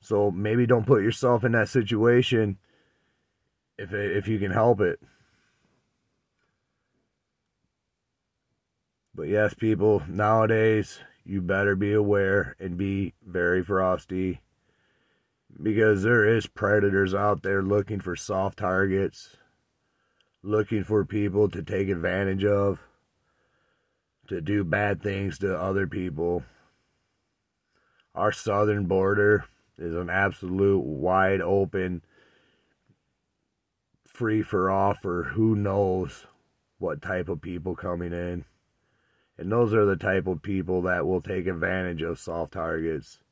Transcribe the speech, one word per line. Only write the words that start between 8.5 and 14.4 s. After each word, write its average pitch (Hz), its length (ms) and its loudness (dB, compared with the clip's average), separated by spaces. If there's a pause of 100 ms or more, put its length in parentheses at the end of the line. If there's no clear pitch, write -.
But 76 140 -8
yes, 104 240 2
people, 104 560 2
nowadays, 110 920 2 (260)
you 98 180 -4
better 98 340 2
be 101 160 0
aware 101 680 2
and 90 200 -8
be 98 340 -2 (120)
very 90 380 0
frosty, 92 800 -2 (1200)